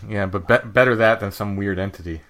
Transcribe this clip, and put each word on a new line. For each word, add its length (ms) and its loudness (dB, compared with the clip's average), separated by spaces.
yeah, 200 -2
but 200 -4
be-, 220 2
better 280 4
that 220 4
than 120 -6
some 240 -6
weird 240 -4
entity, 500 -8